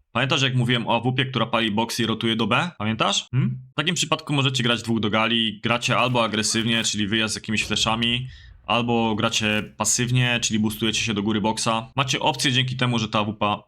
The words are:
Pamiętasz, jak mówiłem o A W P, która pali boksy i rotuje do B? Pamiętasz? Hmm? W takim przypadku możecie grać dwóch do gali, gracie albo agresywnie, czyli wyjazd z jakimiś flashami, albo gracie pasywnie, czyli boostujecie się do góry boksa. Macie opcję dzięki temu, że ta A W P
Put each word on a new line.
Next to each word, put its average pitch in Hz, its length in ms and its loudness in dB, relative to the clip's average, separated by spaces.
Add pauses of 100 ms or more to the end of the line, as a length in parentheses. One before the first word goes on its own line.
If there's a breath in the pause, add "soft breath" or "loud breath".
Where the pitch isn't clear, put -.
(120)
Pamiętasz, 131 300 0
jak 127 140 2
mówiłem 123 320 2
o 113 80 2
A 113 40 2
W 123 140 0
P, 127 120 0
która 113 200 -2
pali 113 260 0
boksy 113 320 -2
i - 20 0
rotuje 113 300 0
do 113 120 0
B? 147 300 0
Pamiętasz? 110 540 -2
Hmm? 127 300 0 (100)
W - 40 -18
takim 170 200 0
przypadku - 380 -2
możecie 135 300 2
grać 117 180 2
dwóch 113 180 0
do 107 100 0
gali, 110 540 0
gracie 117 340 0
albo 123 260 2
agresywnie, 110 600 0
czyli 104 240 -2
wyjazd 110 260 0
z - 20 -6
jakimiś 107 280 -4
flashami, 117 640 -2 (360 loud breath)
albo 113 520 2
gracie 107 600 0
pasywnie, 123 640 2
czyli 110 200 0
boostujecie 107 420 0
się 113 120 -2
do 101 100 0
góry 107 180 0
boksa. 113 540 -2
Macie 135 240 0
opcję 147 320 0
dzięki 127 240 0
temu, 123 240 0
że 107 80 -2
ta 107 120 0
A 107 40 2
W 104 100 -2
P 104 240 0 (100)